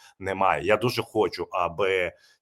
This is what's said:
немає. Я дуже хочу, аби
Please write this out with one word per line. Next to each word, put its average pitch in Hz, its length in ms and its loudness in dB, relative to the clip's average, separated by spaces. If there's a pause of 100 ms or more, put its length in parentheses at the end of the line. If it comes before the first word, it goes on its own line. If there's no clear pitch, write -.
(200)
немає. 95 460 0
Я 104 120 4
дуже 117 260 -2
хочу, 90 480 -2
аби 90 600 0 (280)